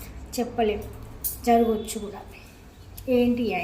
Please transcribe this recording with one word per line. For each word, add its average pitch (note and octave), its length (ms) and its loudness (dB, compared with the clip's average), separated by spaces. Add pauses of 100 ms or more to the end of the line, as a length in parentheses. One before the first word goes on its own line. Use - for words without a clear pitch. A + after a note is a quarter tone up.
(360)
చెప్పలేం, A3+ 480 0 (640)
జరగవచ్చు A3+ 580 4
కూడా. - 160 -12 (960)
ఏంటి A#3+ 260 4 (200)